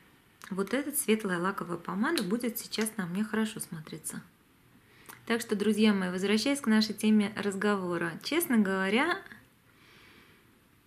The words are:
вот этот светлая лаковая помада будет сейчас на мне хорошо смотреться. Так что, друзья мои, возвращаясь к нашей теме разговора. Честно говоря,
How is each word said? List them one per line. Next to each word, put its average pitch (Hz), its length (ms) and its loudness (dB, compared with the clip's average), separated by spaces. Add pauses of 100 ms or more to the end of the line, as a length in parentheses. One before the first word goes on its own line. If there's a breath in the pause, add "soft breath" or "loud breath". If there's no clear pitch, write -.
(500 soft breath)
вот 196 240 -4
этот 277 240 -2
светлая 208 420 2
лаковая 175 380 -4
помада 240 440 -2
будет 226 380 -2
сейчас 214 380 -4
на 185 80 -4
мне 180 180 -4
хорошо 220 380 -4
смотреться. - 600 -12 (1080 loud breath)
Так 233 120 0
что, 226 140 -2
друзья 214 380 4
мои, 190 160 0
возвращаясь 214 500 2
к - 60 -10
нашей 214 300 4
теме 214 400 4
разговора. 190 760 -2 (100)
Честно 302 340 0
говоря, 208 640 2 (1700 soft breath)